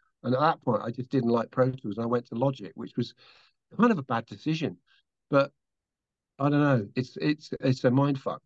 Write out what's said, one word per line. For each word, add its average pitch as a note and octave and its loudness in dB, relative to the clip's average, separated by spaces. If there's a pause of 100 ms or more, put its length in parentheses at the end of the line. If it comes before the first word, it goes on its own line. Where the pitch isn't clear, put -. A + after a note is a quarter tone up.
(240)
And B2 -2
at B2+ 2
that D#3 2
point, B2 0
I A#2 -6
just B2+ -10
didn't A#2+ 0
like A#2 0
Pro B2+ 2
Tools. G#2+ -8
And A#2 -4
I A#2 -4
went A#2+ -2
to A2+ -10
Logic, A#2+ -2
which A#2+ -14
was A#2+ -4 (640)
kind A#3+ 4
of F3+ -2
a C3+ -6
bad A#2 -4
decision. C#3+ -6 (520)
But C#3 2 (880)
I C#3 2
don't D3 2
know. C3+ 2
It's, C3 -4
it's, D3+ -2
it's C3 0
a B2+ 4
mind C#3 2
fuck, - -8